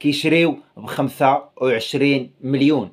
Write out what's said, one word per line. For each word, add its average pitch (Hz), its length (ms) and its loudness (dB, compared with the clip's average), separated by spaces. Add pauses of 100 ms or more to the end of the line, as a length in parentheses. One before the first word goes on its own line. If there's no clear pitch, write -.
كيشريو 156 580 0 (180)
بخمسة 135 680 -2 (140)
وعشرين 131 840 -2
مليون، 135 520 0